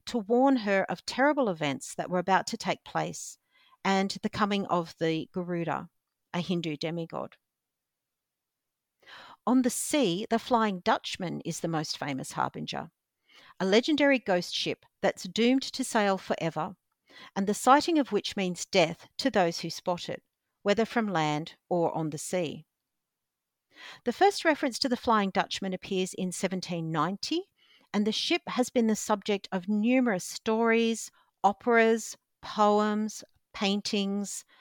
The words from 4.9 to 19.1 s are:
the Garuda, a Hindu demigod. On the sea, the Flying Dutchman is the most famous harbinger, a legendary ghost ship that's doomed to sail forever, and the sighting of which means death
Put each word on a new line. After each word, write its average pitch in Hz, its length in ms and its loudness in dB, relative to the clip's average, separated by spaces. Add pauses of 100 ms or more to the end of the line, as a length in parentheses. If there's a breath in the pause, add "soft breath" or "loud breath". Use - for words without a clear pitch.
the 160 320 -2
Garuda, 170 560 -6 (460)
a 175 60 0
Hindu 170 360 -2
demigod. 165 600 -8 (2000 loud breath)
On 254 160 6
the 247 80 0
sea, 220 580 0
the 226 100 2
Flying 220 420 0
Dutchman - 600 -2
is - 200 -6
the 170 80 -2
most 156 280 -2
famous 139 360 -6
harbinger, 143 580 -4 (680 soft breath)
a 180 60 -2
legendary 269 540 4
ghost 180 360 0
ship - 300 -4 (160)
that's - 240 0
doomed 233 380 2
to - 220 -6
sail 202 340 2
forever, 165 560 -4 (600 loud breath)
and 196 120 0
the 208 80 2
sighting 302 440 6
of 254 140 0
which - 240 -2
means 180 300 -4
death 175 400 2 (100)